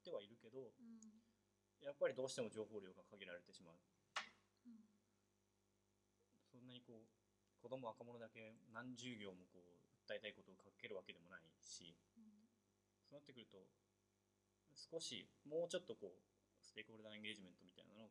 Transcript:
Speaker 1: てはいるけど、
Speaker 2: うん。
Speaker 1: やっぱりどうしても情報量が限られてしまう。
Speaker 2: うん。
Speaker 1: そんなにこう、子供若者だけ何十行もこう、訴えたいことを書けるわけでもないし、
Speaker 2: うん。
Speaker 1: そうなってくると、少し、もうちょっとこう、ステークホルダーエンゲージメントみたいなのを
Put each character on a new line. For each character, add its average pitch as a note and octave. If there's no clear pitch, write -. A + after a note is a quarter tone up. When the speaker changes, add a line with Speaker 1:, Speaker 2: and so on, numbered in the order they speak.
Speaker 1:
て C#3
は A#2
い G2+
る A#2
け A2+
ど、 B2+
Speaker 2:
う A#2+
ん。 A2+
Speaker 1:
や C#3
っ -
ぱ F3+
り C3
ど B2+
う C3+
し C3
て C3
も A2
情 G#2+
報 G#2+
量 F#2
が F#2
限 G2
ら F2+
れ F2+
て F#2+
し F2+
ま E2
う。 F2
Speaker 2:
う -
ん。 A3
Speaker 1:
そ B2+
ん B2
な B2+
に B2
こ B2
う、 A2+
子 B2
供 C3
若 A2
者 A#2+
だ A2+
け A2
何 B2
十 B2
行 G2+
も F2+
こ F2
う、 F2
訴 G#2+
え -
た G#2+
い G2+
こ F#2+
と G2+
を F#2+
書 G2
け A#2+
る G#2
わ F#2
け G#2
で F2
も E2+
な F2+
い E2
し、 -
Speaker 2:
う A#3
ん。 -
Speaker 1:
そ -
う -
な C#3+
っ -
て C#3+
く B2
る G#2+
と、 F#2+
少 -
し、 G#2+
も D#3+
う -
ち F#3
ょ F3
っ -
と A2+
こ G2
う、 -
ス -
テ A2
ー -
ク A2+
ホ A2
ル G#2+
ダ G#2+
ー G#2+
エ -
ン G#2+
ゲ G#2+
ー G#2+
ジ G#2
メ F2+
ン F2+
ト -
み F2+
た F2
い F2
な F#2+
の A2
を -